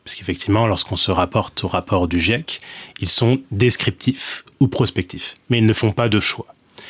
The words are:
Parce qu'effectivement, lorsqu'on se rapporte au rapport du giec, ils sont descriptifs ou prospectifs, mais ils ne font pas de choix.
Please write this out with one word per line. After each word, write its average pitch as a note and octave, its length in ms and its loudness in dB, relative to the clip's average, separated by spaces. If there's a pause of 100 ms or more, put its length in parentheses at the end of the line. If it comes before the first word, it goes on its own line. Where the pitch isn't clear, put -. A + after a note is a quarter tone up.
Parce - 120 -6
qu'effectivement, G2+ 520 0
lorsqu'on - 280 -2
se - 140 2
rapporte F2+ 540 0
au F#2+ 40 -4
rapport F2+ 400 0
du F2 120 0
giec, E2+ 420 -2 (380)
ils F#2+ 100 0
sont B2 320 4 (100)
descriptifs - 920 0 (160)
ou C3+ 80 6
prospectifs, A2 680 -4 (140)
mais A#2+ 80 2
ils A2 80 4
ne A2 80 4
font G#2+ 180 2
pas A#2+ 160 0
de G#2 120 2
choix. - 280 -2 (420)